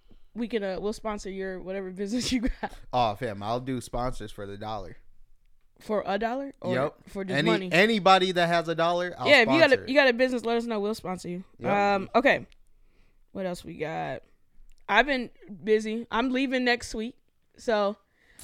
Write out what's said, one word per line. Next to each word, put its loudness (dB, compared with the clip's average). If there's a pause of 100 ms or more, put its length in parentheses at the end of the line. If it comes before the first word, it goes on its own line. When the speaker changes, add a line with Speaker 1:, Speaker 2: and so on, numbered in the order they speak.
(340)
Speaker 1:
We -6
can, -2
uh, -4
we'll -4
sponsor -8
your -8
whatever -8
<laughs> -10
business -2
you 0
got. -4 (180)
Speaker 2:
Oh, 2
fam, -8
I'll -2
do -6
sponsors -6
for -12
the -10
dollar. -8 (840)
Speaker 1:
For -2
a -2
dollar -4
or -2
Speaker 2:
Yep. -2 (140)
Speaker 1:
for -8
just -2
Speaker 2:
Any, 2
Speaker 1:
money? 0
Speaker 2:
anybody 6
that 2
has 0
a -2
dollar, 0
I'll 0
Speaker 1:
Yeah, 10
if 4
you 4
got 8
a, 4
Speaker 2:
sponsor 4
it. -8
Speaker 1:
you -2
got 6
a 6
business, 0
let 0
us -2
know. -4
We'll -2
sponsor -10
you. -8 (160)
Speaker 2:
Yep. 0
Speaker 1:
Um, 2
okay. 4 (840)
What -6
else -8
we -12
got? -8 (640)
I've 4
been -2 (340)
busy. 0
I'm 0
leaving 0
next 0
week, -6 (420)
so 0 (480)